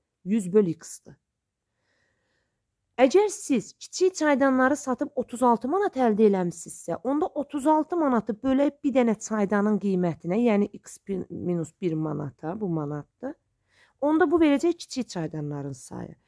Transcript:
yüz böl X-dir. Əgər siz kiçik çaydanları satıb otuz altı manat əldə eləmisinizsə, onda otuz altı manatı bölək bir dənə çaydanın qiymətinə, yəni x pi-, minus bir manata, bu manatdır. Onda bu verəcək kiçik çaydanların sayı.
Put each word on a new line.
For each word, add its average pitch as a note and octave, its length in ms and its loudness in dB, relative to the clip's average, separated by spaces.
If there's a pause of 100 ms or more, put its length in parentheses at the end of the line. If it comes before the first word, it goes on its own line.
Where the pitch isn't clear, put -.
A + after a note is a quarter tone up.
(240)
yüz F3+ 300 -2
böl G#3 140 4
X-dir. - 540 -12 (1700)
Əgər F4+ 320 6
siz - 440 -2
kiçik - 420 -2
çaydanları C4+ 640 2
satıb C#4 380 -4
otuz A#3+ 280 -6
altı A#3+ 240 2
manat F#4+ 300 -2
əldə A3 300 4
eləmisinizsə, F3+ 720 -2
onda C#4+ 240 -2 (160)
otuz C4 260 -6
altı D#4 300 2
manatı B3 400 0
bölək C4+ 460 0
bir C#4 100 0
dənə A#3 240 2
çaydanın G#3 640 0
qiymətinə, F3+ 560 -2
yəni G#3+ 300 2 (100)
x - 240 -20
pi-, F#3+ 280 -8
minus E3+ 420 -4 (100)
bir E3 160 -2
manata, D#3 600 -6
bu G#3 100 -4
manatdır. D3+ 640 -6 (680)
Onda D#4 280 4
bu E4+ 100 4
verəcək D#4+ 380 4
kiçik - 320 -8
çaydanların D3 640 -8
sayı. B2 400 -14 (140)